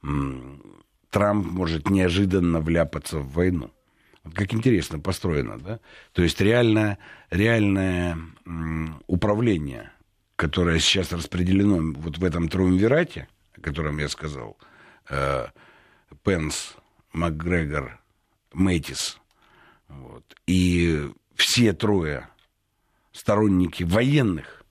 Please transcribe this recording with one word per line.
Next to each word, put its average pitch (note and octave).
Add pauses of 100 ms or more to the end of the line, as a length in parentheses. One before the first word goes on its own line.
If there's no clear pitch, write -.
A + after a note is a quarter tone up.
м, C#2 (480)
Трамп G#2
может E2
неожиданно F#2
вляпаться D#2+
в C2+
войну. E2+ (540)
Вот D#2+
как G2+
интересно A2
построено, D2
да? G2 (340)
То F2+
есть -
реальное, A2 (320)
реальное, F#2+ (260)
м, D#2+
управление, F2+ (420)
которое E2
сейчас F2+
распределено F2
вот D#2+
в F2+
этом E2+
триумвирате, F#2+ (280)
о -
котором D2+
я D2
сказал, C#2 (500)
э, C2+ (800)
Пенс, D#2+ (380)
Макгрегор, D#2+ (540)
Мэтис, E2+ (720)
вот, B1+ (220)
и E2+ (240)
все A#2
трое E2+ (840)
сторонники G2
военных A2